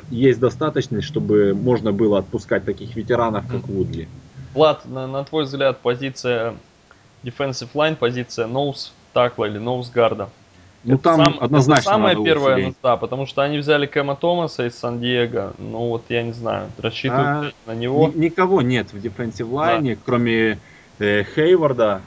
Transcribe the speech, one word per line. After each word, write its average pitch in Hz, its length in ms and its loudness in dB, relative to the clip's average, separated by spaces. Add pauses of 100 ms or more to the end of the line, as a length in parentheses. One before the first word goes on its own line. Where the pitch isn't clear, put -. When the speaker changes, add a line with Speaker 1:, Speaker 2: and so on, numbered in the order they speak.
(100)
Speaker 1:
есть 120 300 4
достаточный, 127 600 -2
чтобы 104 520 2
можно 107 380 0
было 101 260 2
отпускать 101 460 -4
таких - 320 -8
ветеранов, 113 500 -2
как 120 220 -8
Speaker 2:
Мгм. 98 80 -8
Speaker 1:
Вудли. 82 320 -4 (460)
Speaker 2:
Влад, 147 320 2
на, 131 200 -10
на 139 180 -8
твой 156 200 -2
взгляд, 135 380 -2
позиция 123 720 -2 (720)
defensive 127 500 -6
line, 151 220 0
позиция 123 500 -2
nose 135 460 -4 (220)
tackle 120 340 2
или 104 120 -6
nose 120 340 -6
guard? 110 340 2 (560)
Speaker 1:
Ну, 127 100 2
Speaker 2:
Это 135 80 2
Speaker 1:
там 165 140 6
Speaker 2:
сам-, 160 220 6
это 127 60 -2
Speaker 1:
однозначно 139 460 4
Speaker 2:
самая 214 240 4
Speaker 1:
надо 107 100 0
Speaker 2:
первая 139 300 4
Speaker 1:
усиление. 95 280 0
Speaker 2:
нужда, 120 140 4
потому 127 300 -4
что - 160 -2
они 147 160 -2
взяли 143 280 2
Кэма 139 300 -2
Томаса 170 500 -2
из - 120 -8
Сан-Диего. 120 800 -2
Ну, 110 300 -6
вот 113 200 -4
я 120 140 0
не 117 100 -6
знаю, 107 460 -6
рассчитывают 127 500 -2
Speaker 1:
А, 147 180 -2
Speaker 2:
ли - 60 -10 (140)
на 113 80 -8
него. 135 340 2
Speaker 1:
ни-, 139 180 -6
никого 185 360 2
нет 120 300 0
в 104 40 -14
defensive 113 580 -8
Speaker 2:
Да. 160 260 0
Speaker 1:
line, 120 240 -2
кроме, 113 560 2 (400)
э, 104 240 2 (100)
Хейварда, 139 720 4